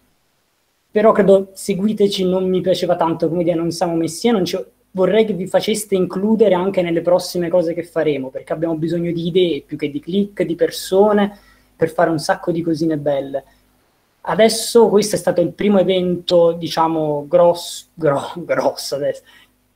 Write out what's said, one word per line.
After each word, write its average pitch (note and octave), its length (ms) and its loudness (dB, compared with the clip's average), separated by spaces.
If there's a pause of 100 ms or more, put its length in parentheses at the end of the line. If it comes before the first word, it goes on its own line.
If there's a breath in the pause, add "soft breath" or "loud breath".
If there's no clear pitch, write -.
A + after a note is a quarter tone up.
(920)
però G#3+ 200 4
credo G3 420 4
seguiteci G3 760 0
non F#3 220 0
mi F#3 120 2
piaceva F3 360 0
tanto, E3 320 0
come F3 140 -2
dire, E3+ 120 0
non E3 160 -2
siamo E3+ 240 -2
messi, E3 320 -2
e A#3+ 40 2
non G3 120 2
ci, E3+ 140 -4 (340)
vorrei F#3+ 320 2
che G#3+ 100 -2
vi F3 140 -6
faceste G#3 480 -2
includere F#3+ 600 2
anche F#3 260 -2
nelle E3+ 200 0
prossime F3 460 0
cose E3+ 260 0
che D#3+ 100 -6
faremo, D3 460 -4
perché - 220 -10
abbiamo E3 240 -4
bisogno E3+ 380 -4
di E3 140 -4
idee E3+ 340 0
più - 160 -14
che D3 120 -4
di C#3+ 120 -8
click, G3+ 420 -4
di E3 120 -4
persone, G3+ 840 0 (400 loud breath)
per D#3+ 140 -2
fare E3+ 180 2
un D#3+ 100 -2
sacco F#3 320 -4
di E3+ 100 -2
cosine D#3+ 360 -2
belle. C#3 460 -4 (760 soft breath)
Adesso A3 680 2
questo G3+ 260 2
è - 20 0
stato F3 240 0
il E3+ 120 -2
primo G3+ 260 2
evento, F3+ 720 2
diciamo, D#3+ 760 -2
gross-, F3 680 0
gro-, C#3 440 -2
grosso C#3 580 -4
adesso, C#3 260 -4 (540 soft breath)